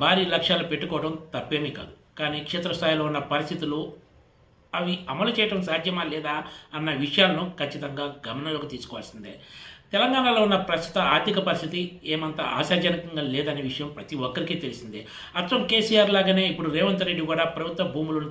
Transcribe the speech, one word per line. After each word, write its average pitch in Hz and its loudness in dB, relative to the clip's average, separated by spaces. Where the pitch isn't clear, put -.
భారీ 185 6
లక్ష్యాలు 165 2
పెట్టుకోవడం 156 -2
తప్పేమీ 147 -2
కాదు, - -14
కానీ 151 -2
క్షేత్రస్థాయిలో 165 0
ఉన్న 147 0
పరిస్థితులు, 151 -2
అవి 180 -2
అమలు 214 0
చేయడం 208 2
సాధ్యమా 170 -2
లేదా 151 -2
అన్న 156 -2
విషయాలను 180 4
ఖచ్చితంగా 143 -4
గమనంలోకి 143 -6
తీసుకోవాల్సిందే. 113 -12
తెలంగాణలో 247 4
ఉన్న 196 6
ప్రస్తుత 165 0
ఆర్థిక 180 4
పరిస్థితి 165 -2
ఏమంత 156 -2
ఆశాజనకంగా 170 0
లేదనే 143 0
విషయం 147 -6
ప్రతి - -12
ఒక్కరికి 165 -2
తెలిసిందే. 110 -10
అచ్చం 214 2
కేసీఆర్ 220 6
లాగానే 190 6
ఇప్పుడు 175 -2
రేవంత్ 185 2
రెడ్డి 170 -2
కూడా 160 2
ప్రభుత్వ 170 -2
భూములను 156 -2